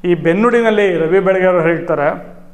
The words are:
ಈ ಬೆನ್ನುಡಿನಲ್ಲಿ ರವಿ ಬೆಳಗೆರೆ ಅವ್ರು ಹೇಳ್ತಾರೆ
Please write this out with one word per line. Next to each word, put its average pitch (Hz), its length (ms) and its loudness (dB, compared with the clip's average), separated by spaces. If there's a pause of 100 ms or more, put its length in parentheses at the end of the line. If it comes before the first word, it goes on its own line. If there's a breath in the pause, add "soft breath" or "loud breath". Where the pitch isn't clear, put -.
ಈ 175 100 2
ಬೆನ್ನುಡಿನಲ್ಲಿ 208 800 0
ರವಿ 165 220 0
ಬೆಳಗೆರೆ 185 280 0
ಅವ್ರು 180 140 2
ಹೇಳ್ತಾರೆ 160 760 -2 (160)